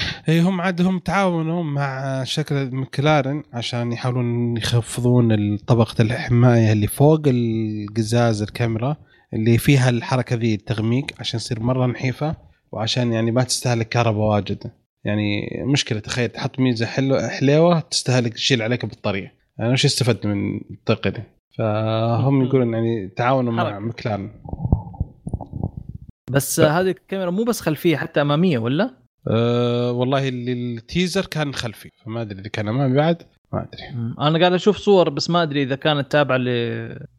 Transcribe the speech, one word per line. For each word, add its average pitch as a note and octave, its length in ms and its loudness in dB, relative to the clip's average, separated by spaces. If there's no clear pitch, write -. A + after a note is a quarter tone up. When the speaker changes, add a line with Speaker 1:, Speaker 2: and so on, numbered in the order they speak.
Speaker 1:
إيه، E3 120 4
هم F3+ 200 2
عاد F3 200 0
هم F#3 180 2
تعاونوا F3 640 0
مع C3+ 600 -2
شركة C#3+ 400 -2
مكلارن C3+ 800 0
عشان A#2+ 380 -4
يحاولون A#2+ 680 -2
يخفضون A#2+ 720 2
ال-، G#2 360 0
طبقة A#2 340 4
الحماية A#2 680 4
اللي G#2+ 160 2
فوق D3+ 400 4
القزاز A2 1120 0
الكاميرا A#2 560 -2
اللي A#2 240 4
فيها C3 320 4
الحركة B2 460 -2
ذي، A2+ 180 0
التغميق، A2+ 520 -2
عشان A#2+ 180 -6
يصير A2 220 -6
مرة B2+ 260 0
نحيفة، C3 500 -4
وعشان، A#2 420 -2
يعني، A2+ 180 0
ما B2+ 120 2
تستهلك A#2 460 -2
كهرباء A2 380 2
واجد. G2+ 440 -2
يعني، G#2 440 -2
مشكلة، B2+ 340 0
تخيل A#2 300 -4
تحط - 300 -8
ميزة A#2+ 260 0
حلو-، C3+ 440 -2
حليوة D#3+ 500 4
تستهلك، B2 540 0
تشيل - 280 0
عليك A#2 240 -2
بطارية. G2+ 480 -6
يعني، A#2 160 0
وش C3+ 120 2
استفدت A#2+ 400 0
من G2+ 340 -2
الطريقة A2+ 380 -2
دي؟ A2+ 140 -6
فهم A2 760 0
Speaker 2:
مم. C3+ 120 2
Speaker 1:
يقولون، B2 280 2
يعني، A2+ 340 -2
تعاونوا B2 460 0
مع A#2+ 100 0
Speaker 2:
حركة. B2 160 -4
Speaker 1:
مكلارن. G#2+ 520 -6
Speaker 2:
بس C#3 300 0
Speaker 1:
ف- - 20 6
Speaker 2:
هذه E3+ 260 2
الكاميرا F#3 420 -6
مو G3 120 0
بس A#3 180 -2
خلفية، D#3+ 360 0
حتى D#3+ 240 -2
أمامية، D3 360 2
ولا؟ C#3 360 0
Speaker 1:
أه، A#2+ 640 2
والله C3 360 0
اللي B2 260 -4
التيزر B2 720 -2
كان D3+ 280 -6
خلفي، - 360 -8
فما A2+ 160 -6
أدري G#2 180 -10
إذا G2+ 100 -14
كان G#2 180 -6
أمامي B2+ 280 0
بعد، E3 280 2
ما G#2 80 -4
أدري. - 200 -14
Speaker 2:
مم. A#2+ 240 -6
أنا D#3 200 2
قاعد F3+ 140 4
أشوف F#3 240 2
صور، F#3 320 4
بس C#3+ 200 -4
ما E3+ 140 2
أدري C#3+ 200 0
إذا C3 120 -2
كانت C#3+ 360 -2
تابعة C#3 260 2
ل A#2 680 -4